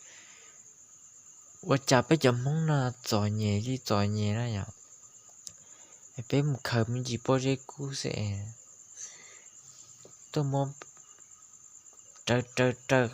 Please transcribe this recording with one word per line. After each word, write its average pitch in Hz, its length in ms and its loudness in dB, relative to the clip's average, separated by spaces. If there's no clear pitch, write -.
Ủa 143 160 2
chả 131 260 4
bé 165 140 4
chấm 123 280 4
mong 156 220 0
nè, 135 240 2
trò 107 200 2
nhẹ 104 360 2
đi, 127 240 -4
trò 104 180 2
nhẹ 104 320 0
đó 117 80 -2
nhá. 110 220 -4
Bé 139 140 2
một 143 220 0
khởi 117 200 2
mình 123 220 -4
chỉ 117 180 -4
bỏ 131 140 2
ra 135 140 0
cú 139 280 -10
sẽ. 101 500 -4
Tôi 151 120 0
mong 139 280 -2
trơ, 123 140 2
trơ, 127 160 4
trơ, 127 260 4